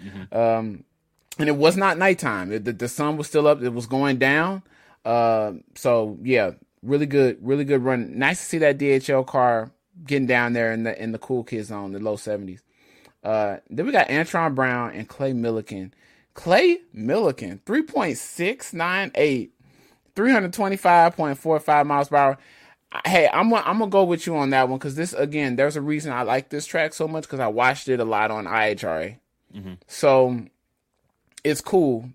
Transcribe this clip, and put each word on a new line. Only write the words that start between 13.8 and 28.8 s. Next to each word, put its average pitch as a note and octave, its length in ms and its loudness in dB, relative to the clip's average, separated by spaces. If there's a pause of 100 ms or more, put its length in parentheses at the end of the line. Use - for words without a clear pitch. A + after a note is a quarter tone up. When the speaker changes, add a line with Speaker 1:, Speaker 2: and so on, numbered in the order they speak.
Speaker 2:
we C#4 80 -4
got G#3+ 160 4
Antron E3 460 -2
Brown B2 380 -2
and G#2+ 140 -12
Clay C3+ 280 -6
Millican. A2 580 -6 (400)
Clay F4 460 2 (180)
Millican, A2+ 680 -4
three C4+ 160 0
point G3+ 340 -4
six - 560 -8
nine F3+ 440 -4
eight, C3+ 360 0 (640)
three A#3 160 4
hundred F#3+ 220 2
twenty-five F3+ 600 4
point D3 220 -2
four D#3+ 240 0
five D3 260 4
miles C#3+ 220 0
per D3 80 0
hour. C#3 220 4 (680)
Hey, E3+ 260 6
I'm F#3 160 2
gonna, A3+ 160 2
I'm F#3+ 140 0
gonna G#3+ 120 -2
go G3 140 6
with F3 220 0
you E3+ 100 -2
on C#3 140 0
that C3 180 4
one C3 100 -4
'cause C#3 180 -8
this, E3+ 180 -4
again, C#3+ 420 -2
there's C#3+ 200 0
a D3 40 -4
reason D3+ 320 -4
I B2 120 -2
like B2+ 260 -2
this D3 160 -8
track D#3 260 -2
so D#3+ 160 -4
much D#3+ 180 -8
'cause C3+ 140 -8
I A#2+ 60 0
watched B2 420 0
it B2+ 120 0
a A2+ 40 -2
lot G#2+ 260 0
on G#2+ 160 -6
I G#2+ 220 0
H G#2 160 -4